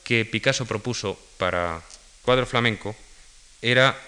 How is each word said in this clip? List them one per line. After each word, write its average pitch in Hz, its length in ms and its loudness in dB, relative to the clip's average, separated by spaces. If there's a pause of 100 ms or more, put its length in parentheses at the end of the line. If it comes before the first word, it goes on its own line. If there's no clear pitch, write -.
que 117 220 2
Picasso 113 420 -2
propuso 107 500 -4 (200)
para 87 460 -2 (400)
cuadro 127 240 2
flamenco 117 500 -2 (640)
era, 127 360 4 (120)